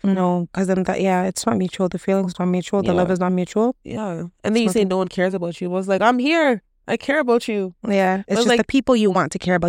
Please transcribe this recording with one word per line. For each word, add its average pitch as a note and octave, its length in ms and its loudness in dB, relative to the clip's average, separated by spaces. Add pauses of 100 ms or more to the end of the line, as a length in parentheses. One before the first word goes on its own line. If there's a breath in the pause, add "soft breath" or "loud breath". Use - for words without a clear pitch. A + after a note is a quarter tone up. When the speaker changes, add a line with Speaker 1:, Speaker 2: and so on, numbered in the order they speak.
Speaker 1:
No, F3+ 500 2
'cause F#3+ 140 -2
then F#3 160 0
that, - 180 -2
yeah, F#3 240 2
it's - 220 -6
not A3+ 100 0
mutual. F#3 320 -2
The F3 120 -8
feeling's F#3+ 380 -2
not F3+ 100 -2
mutual. F3+ 340 -2
The F#3 120 0
love F3+ 140 2
Speaker 2:
Yeah. F#3 40 0
Speaker 1:
is F3+ 80 0
not F3+ 120 0
mutual. G#3 520 0
Speaker 2:
Yeah. F3 400 -8 (180)
And G#3+ 140 0
then - 0 -
you A#3 80 2
Speaker 1:
It's F#3+ 100 0
Speaker 2:
say, A3+ 60 2
Speaker 1:
nothing. G3 80 2
Speaker 2:
"No F#3 100 -2
one F#3 100 -2
cares F#3 240 0
about F3 280 -6
you." F3+ 100 -6
Well, F3+ 80 -2
it's F#3+ 100 -4
like, F#3+ 140 0
"I'm B3 160 4
here. C#4+ 440 2 (260)
I A#3 80 0
care C#4+ 240 -2
about A#3+ 260 0
you." G3 280 -4 (140)
Speaker 1:
Yeah. F#3+ 300 2
It's G3 100 -10
Speaker 2:
But, G3+ 80 -2
Speaker 1:
just A#3 120 2
Speaker 2:
like, A#3+ 100 4
Speaker 1:
the A3 60 0
people C4 320 2
you G#3+ 160 4
want F3+ 200 0
to F#3+ 60 -6
care F3+ 160 0
about. F3 140 2